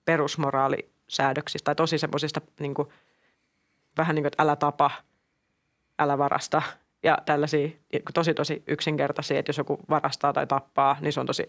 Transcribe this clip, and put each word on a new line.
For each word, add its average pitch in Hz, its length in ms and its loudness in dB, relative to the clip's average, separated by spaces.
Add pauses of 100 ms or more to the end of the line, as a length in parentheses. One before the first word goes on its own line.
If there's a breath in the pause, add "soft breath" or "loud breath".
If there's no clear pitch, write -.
perusmoraalisäädöksistä 139 1600 0
tai 147 100 0
tosi 160 240 0
semmosista 147 420 -4 (200)
niinku, 143 320 -4 (1040 soft breath)
vähän 160 180 2
niinku, 147 120 0
että 147 160 2
älä 147 140 4
tapa, 147 340 2 (1080)
älä 143 200 2
varasta 147 440 0 (400)
ja 156 240 4
tällaisia 147 420 0 (460)
tosi, 165 200 2
tosi 147 320 -4
yksinkertaisia, 143 720 -2
että 139 120 -4
jos 143 80 -2
joku 143 200 -2 (120)
varastaa 143 420 0
tai 135 140 0
tappaa, 139 540 2
niin 147 120 -2
se 135 80 -2
on 127 60 -2
tosi 139 220 -2